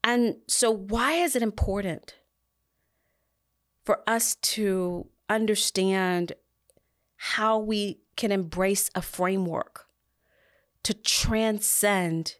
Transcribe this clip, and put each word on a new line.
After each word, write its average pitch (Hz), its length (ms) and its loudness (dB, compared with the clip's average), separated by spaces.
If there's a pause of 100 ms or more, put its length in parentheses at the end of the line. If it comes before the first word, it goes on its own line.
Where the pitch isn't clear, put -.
And 240 340 2 (100)
so - 240 2
why 220 460 0
is 339 200 0
it 233 60 2
important 202 720 -2 (1700)
for - 220 0
us 226 300 0
to 185 720 -2 (200)
understand 190 1040 2 (840)
how 220 420 0
we 214 420 -2 (160)
can 208 160 0
embrace 190 600 0
a 185 80 -4
framework 180 840 -4 (960)
to 208 100 0
transcend 208 1500 0